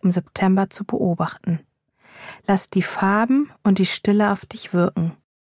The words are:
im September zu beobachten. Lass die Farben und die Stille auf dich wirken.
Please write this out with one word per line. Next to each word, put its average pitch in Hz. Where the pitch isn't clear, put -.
im 185
September 190
zu -
beobachten. 170
Lass 190
die 185
Farben 233
und 196
die 190
Stille 208
auf 196
dich -
wirken. 175